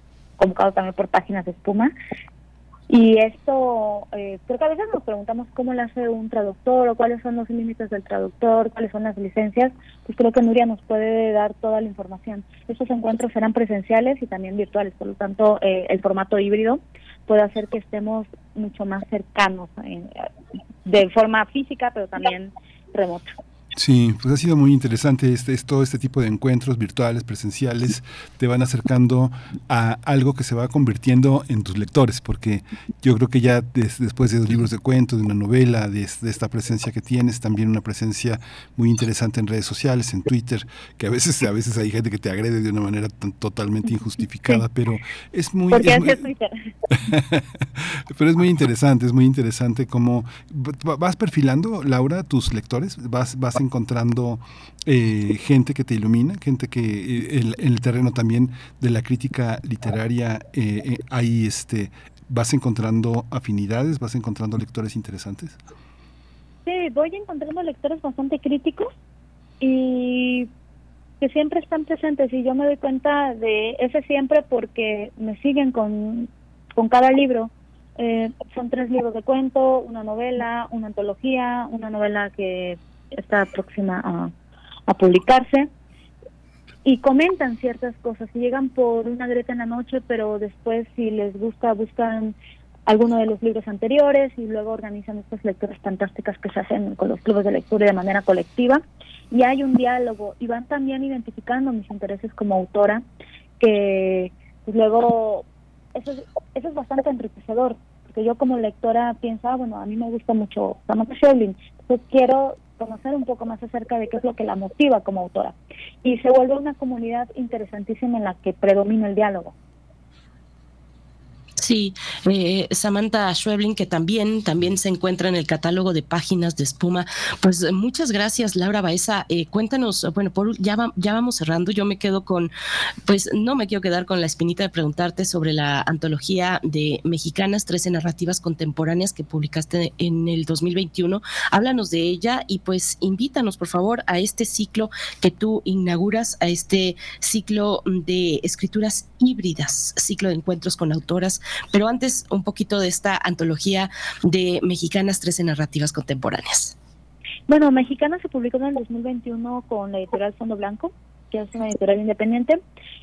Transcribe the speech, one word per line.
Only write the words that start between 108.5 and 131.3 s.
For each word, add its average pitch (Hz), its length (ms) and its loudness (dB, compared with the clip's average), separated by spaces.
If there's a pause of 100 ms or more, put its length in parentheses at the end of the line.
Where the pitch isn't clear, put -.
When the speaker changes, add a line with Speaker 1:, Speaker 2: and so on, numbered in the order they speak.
Speaker 1:
lectora 233 600 0
pienso, 226 300 -6
"Ah, 254 80 0
bueno, 220 240 -8
a 202 60 -10
mí 214 100 -6
me 233 140 -4
gusta 226 240 -2
mucho 208 420 -2 (100)
Samantha 226 280 0
Schweblin, 240 420 4 (240)
entonces 240 300 -2
quiero 262 480 4 (200)
conocer 226 340 -8
un 277 120 -2
poco 233 200 -6
más 226 160 -8
acerca 233 380 -4
de 220 100 -4
qué 226 100 -4
es - 40 -12
lo 240 140 -2
que 220 80 -4
la 208 100 -4
motiva 202 460 2
como 196 220 -4
autora". - 300 -4 (520)
Y 247 140 0
se 254 120 2
vuelve 262 260 6
una 285 180 -4
comunidad 240 600 -6
interesantísima 226 840 -4
en 214 60 -2
la 185 100 -4
que - 180 -4
predomina 202 560 2
el 196 80 -4
diálogo. 196 360 0 (2000)
Speaker 3:
Sí, 208 320 0 (380)
eh, 190 400 2
Samantha 202 640 0
Schweblin, 208 400 0
que 202 100 -4
también, 214 580 0
también 175 360 0
se - 100 0
encuentra 185 400 -2
en 180 60 0
el 160 120 -2
catálogo 175 460 0
de 156 100 0
Páginas 170 540 -2
de 147 80 -2
Espuma. 175 400 -2 (380)
Pues, 180 200 4
eh, 165 100 2
muchas 240 380 -2
gracias, 208 460 0
Laura 202 240 0
Baeza. 185 480 0
Eh, 170 180 -2
cuéntanos, 220 680 -2
bueno, 196 160 0
por, 202 260 -2
ya 202 200 0
va-, 233 200 -2
ya 202 160 0
vamos 233 240 0